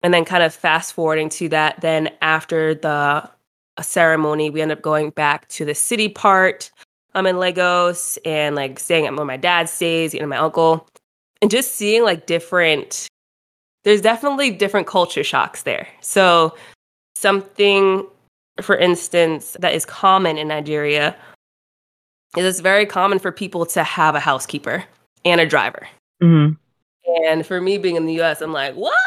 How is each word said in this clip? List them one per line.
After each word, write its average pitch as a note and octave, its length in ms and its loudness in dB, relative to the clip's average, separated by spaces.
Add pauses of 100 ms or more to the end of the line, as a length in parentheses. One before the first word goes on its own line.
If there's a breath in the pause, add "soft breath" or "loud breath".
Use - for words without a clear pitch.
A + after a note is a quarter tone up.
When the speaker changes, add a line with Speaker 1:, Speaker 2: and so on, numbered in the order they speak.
Speaker 1:
And F3 100 2
then E3+ 140 2
kind F3 160 0
of D#3+ 120 0
fast E3 380 -2
forwarding D#3 380 -2
to E3 180 -6
that, D#3 320 0
then D#3+ 300 0 (100)
after D#3+ 540 0
the, D#3 140 -6 (880)
uh, - 40 -10
ceremony, D#3 680 0
we D#3 100 -6
end D#3 120 -2
up D3+ 100 -8
going D3+ 260 0
back D3+ 400 -2
to - 160 -10
the D3 100 -4
city G#3+ 360 -2
part, F#3+ 600 2 (440 soft breath)
um, F#3+ 120 0
in F#3 120 0
Lagos F3+ 880 0
and, D3+ 280 -2
like, C3+ 240 -6
staying D#3+ 280 0
at C3+ 100 -6
where D3+ 80 -4
my C3 140 -8
dad E3+ 320 0
stays, E3 420 -2
you - 80 -8
know, D3+ 60 -6
my C#3 100 -6
uncle, D#3+ 500 0 (540)
and G#3 100 2
just B3+ 240 -2
seeing, G#3+ 300 2
like, F3+ 220 0
different, E3 840 -2 (760)
there's G#3 180 4
definitely C4+ 480 0
different G3 360 -2
culture E3+ 380 0
shocks - 380 -4
there. - 260 -6 (140)
So E3+ 520 4 (600 loud breath)
something, G3 920 2 (540)
for G3 160 0
instance, E3+ 840 0
that F3 120 0
is D#3+ 140 -4
common F#3+ 500 2
in D3+ 120 -6
Nigeria D3 680 -2 (1200 loud breath)
is F3 80 -2
it's F#3 160 0
very G3 240 4
common G3 340 0
for G3 140 -4
people F#3 320 -6
to E3+ 180 -2
have D#3 320 2
a D3 60 0
housekeeper C#3+ 640 -4 (400)
and E3+ 160 4
a E3 60 4
driver. C3 420 -2 (340)
Speaker 2:
Mm-hmm. D#3 300 6 (720)
Speaker 1:
And D#3+ 220 0
for F3+ 160 -4
me G3 160 0
being F3+ 180 -2
in E3 80 -2
the D#3+ 100 -2
U E3 80 -2
S, D#3+ 200 -2
I'm D#3+ 100 -8
like, C#3 220 -4
"What?" - 200 -4 (120)